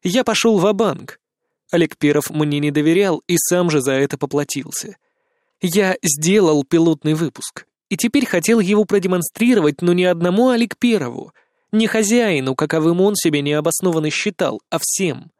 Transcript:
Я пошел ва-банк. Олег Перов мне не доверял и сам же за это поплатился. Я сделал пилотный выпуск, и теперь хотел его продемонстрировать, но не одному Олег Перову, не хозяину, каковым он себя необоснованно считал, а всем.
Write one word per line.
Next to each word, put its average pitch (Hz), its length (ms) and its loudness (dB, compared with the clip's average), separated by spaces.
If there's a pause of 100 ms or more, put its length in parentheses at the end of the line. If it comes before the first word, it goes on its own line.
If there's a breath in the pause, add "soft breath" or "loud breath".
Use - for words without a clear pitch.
Я 202 200 0
пошел 226 340 2
ва-банк. 190 640 0 (500)
Олег 175 280 0
Перов 147 320 0
мне 151 300 -2
не 147 120 -2
доверял 165 560 2
и 175 100 0
сам 175 320 0
же 151 120 2
за 131 100 -2
это 139 260 -2
поплатился. 143 800 -6 (640)
Я 185 420 0
сделал 160 600 2
пилотный 160 500 0
выпуск, - 520 -8 (240)
и - 80 -4
теперь 247 280 0
хотел 214 360 2
его 202 240 2
продемонстрировать, 185 960 0
но 175 100 2
не 180 140 2
одному 180 420 2
Олег 240 300 0
Перову, 165 560 -2 (400)
не 220 140 2
хозяину, 202 680 0
каковым 160 460 0
он 202 140 2
себя 151 260 0
необоснованно 151 720 -2
считал, 170 580 -4
а 165 120 -4
всем. - 580 -6